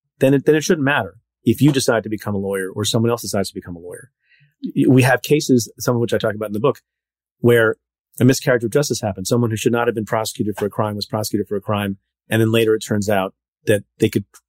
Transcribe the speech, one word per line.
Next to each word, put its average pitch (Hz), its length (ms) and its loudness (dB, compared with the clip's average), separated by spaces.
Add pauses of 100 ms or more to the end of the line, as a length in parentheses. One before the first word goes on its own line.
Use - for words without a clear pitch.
(180)
then 135 160 4
it, 139 120 0
then 151 100 6
it 151 80 0
shouldn't 160 200 0
matter 131 340 -2 (260)
if 113 160 2
you 143 100 6
decide 123 320 2
to 107 60 -10
become 107 260 -6
a 98 40 -4
lawyer 98 360 -4
or 104 100 -4
someone 117 260 2
else 117 120 -2
decides 98 280 -4
to - 40 -20
become 92 220 -12
a 85 40 -16
lawyer. 87 300 -18 (640)
Y-, 139 140 2
we 127 140 6
have 123 200 2
cases, 147 560 2
some 123 160 -2
of 117 60 -2
which 117 120 -2
I 110 60 0
talk 107 160 -2
about 107 140 -8
in 101 60 -8
the 110 60 -4
book, 127 200 -2 (580)
where 117 380 4 (420)
a 120 60 2
miscarriage 127 400 2
of 113 80 -4
justice 143 280 0
happened. 95 280 -6
Someone 120 220 0
who 110 60 -4
should 113 160 0
not 117 140 0
have 120 80 0
been 110 120 -4
prosecuted 110 520 -4
for 104 80 -2
a 101 40 -4
crime 104 260 -4
was 101 100 -8
prosecuted 107 400 -4
for 104 100 -6
a 98 40 -6
crime. 101 380 -4 (300)
And 113 140 0
then 110 80 2
later 110 240 2
it 110 60 -2
turns 104 280 -4
out 98 260 0 (320)
that 104 180 2 (140)
they 107 100 2
could, 104 160 -2 (240)